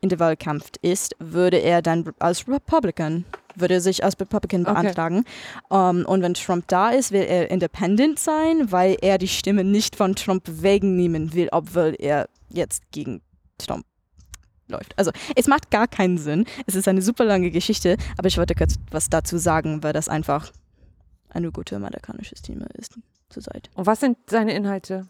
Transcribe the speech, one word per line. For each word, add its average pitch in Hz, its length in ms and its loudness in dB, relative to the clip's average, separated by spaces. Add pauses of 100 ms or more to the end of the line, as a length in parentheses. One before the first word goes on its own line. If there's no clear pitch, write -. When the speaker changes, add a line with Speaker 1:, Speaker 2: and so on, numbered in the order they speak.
Speaker 1:
in 190 80 0
der 175 100 0
Wahlkampf 160 500 0 (120)
ist, - 380 -2
würde 175 380 2
er 170 240 4
dann 165 380 0
als 170 300 0
Republican, 180 720 0 (320)
würde 180 200 2
er 180 60 4
sich 185 220 0
als 190 160 0
Republican 185 460 -2
Speaker 2:
Okay. 202 80 2
Speaker 1:
beantragen. 185 500 0 (480)
Ähm, 180 340 4
und 190 160 2
wenn 175 120 0
Trump 175 340 -2
da 190 220 2
ist, 247 240 2
will 196 80 4
er 175 280 2
independent 208 720 2
sein, 311 520 2
weil 185 300 4
er 190 160 4
die 180 120 -2
Stimme 196 340 0
nicht 202 320 2
von 196 200 2
Trump 190 280 -2 (180)
wegnehmen 180 720 2
will, 170 200 2
obwohl 165 460 0
er 143 280 0 (220)
jetzt - 420 -4
gegen 127 300 -10 (380)
Trump - 260 -10 (840)
läuft. - 300 -12
Also, 175 140 2 (260)
es 254 100 4
macht 285 240 2
gar 226 160 2
keinen 185 300 0
Sinn. 156 280 0 (200)
Es 185 100 -4
ist 190 140 0
eine 190 120 2
super 226 220 0
lange 190 280 2
Geschichte, 180 440 2 (220)
aber 180 100 0
ich 185 100 2
wollte 170 180 2
kurz - 200 2 (160)
was - 180 -4
dazu 165 280 0
sagen, 156 460 0
weil 151 100 -2
das 160 160 -2
einfach 151 420 -4 (760)
eine 170 220 -6
gute - 260 -10
amerikanische - 580 -12
Stimme - 380 -12
ist - 220 -18 (340)
zurzeit. - 460 -16
Speaker 2:
Und 185 100 -4
was 214 160 2
sind 254 160 2 (100)
seine 220 260 0
Inhalte? 190 560 -6